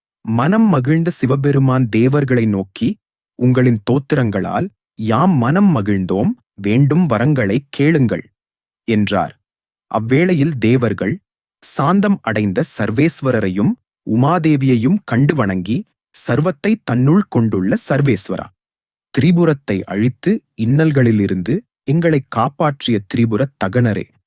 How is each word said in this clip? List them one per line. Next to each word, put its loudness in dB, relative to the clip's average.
மனம் 2
மகிழ்ந்த 0
சிவபெருமான் 0
தேவர்களை 2
நோக்கி, -2
"உங்களின் 2
தோத்திரங்களால் -2
யாம் 2
மனம் 2
மகிழ்ந்தோம், -2
வேண்டும் 2
வரங்களை 0
கேளுங்கள்" 0
என்றார். 0
அவ்வேளையில் 0
தேவர்கள் 0
சாந்தம் 0
அடைந்த -2
சர்வேஸ்வரரையும் -2
உமாதேவியையும் 2
கண்டு 2
வணங்கி, -2
சர்வத்தை -2
தன்னுள் 2
கொண்டுள்ள 0
சர்வேஸ்வரா, -2
திரிபுரத்தை 0
அழித்து -2
இன்னல்களிலிருந்து 0
எங்களை 0
காப்பாற்றிய -2
திரிபுர -2
தகனரே, -2